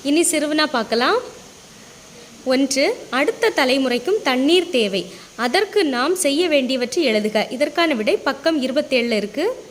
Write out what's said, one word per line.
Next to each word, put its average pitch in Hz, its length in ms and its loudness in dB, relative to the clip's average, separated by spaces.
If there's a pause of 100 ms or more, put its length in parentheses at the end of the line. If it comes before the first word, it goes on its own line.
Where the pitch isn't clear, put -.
இனி 294 180 2
சிறுவனா 311 440 0
பார்க்கலாம். 247 520 0 (1300)
ஒன்று, 269 500 2 (140)
அடுத்த 330 460 0
தலைமுறைக்கும் 262 680 0
தண்ணீர் 302 460 2
தேவை, 196 360 0 (300)
அதற்கு 370 500 0
நாம் 269 300 0
செய்ய 302 320 0
வேண்டியவற்றை 262 560 0
எழுதுக. 214 460 0
இதற்கான 302 440 0
விடை 247 240 0
பக்கம் 311 460 0
இருபத்தேழுல 254 480 0
இருக்கு. 226 420 -2 (180)